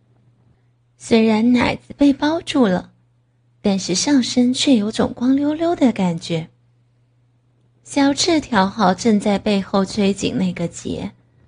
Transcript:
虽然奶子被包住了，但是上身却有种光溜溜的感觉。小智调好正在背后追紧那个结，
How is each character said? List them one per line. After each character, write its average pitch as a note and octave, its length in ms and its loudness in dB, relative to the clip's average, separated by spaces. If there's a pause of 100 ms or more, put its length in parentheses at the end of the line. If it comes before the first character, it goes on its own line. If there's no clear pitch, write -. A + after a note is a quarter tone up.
(960)
虽 A3+ 300 0
然 A3 260 2
奶 A#3+ 240 0
子 - 220 -16
被 C#4+ 160 4
包 D4+ 260 -2
住 C4 260 0
了， F3+ 260 -2 (680)
但 G3 180 0
是 F3+ 160 -4
上 C#4 280 2
身 B3 320 0
却 C4+ 220 2
有 G#3 140 0
种 A3+ 240 -2
光 C4 220 0
溜 C#4+ 160 0
溜 E4 240 -2
的 C4 160 2
感 F3 260 -2
觉。 E3 300 -6 (1400)
小 C#4 300 0
智 D#4+ 260 0
调 G3 260 0
好 G3 280 0
正 G#3 260 0
在 G3+ 180 0
背 G3+ 220 -2
后 G3 240 -2
追 G3 300 0
紧 - 240 -4
那 F#3 120 -2
个 E3+ 160 -6
结， - 460 -10 (360)